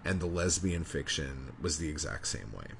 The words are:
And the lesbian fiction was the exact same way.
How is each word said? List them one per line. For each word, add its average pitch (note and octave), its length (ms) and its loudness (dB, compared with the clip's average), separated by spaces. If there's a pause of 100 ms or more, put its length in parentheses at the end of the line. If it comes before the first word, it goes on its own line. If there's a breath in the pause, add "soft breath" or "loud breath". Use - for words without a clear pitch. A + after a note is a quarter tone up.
And F#2 160 2
the F2 80 2
lesbian F2 560 4
fiction C2+ 760 -2
was D#2 200 0
the D#2+ 100 0
exact D2+ 380 -4
same A1 240 -4
way. G1+ 160 -8 (120)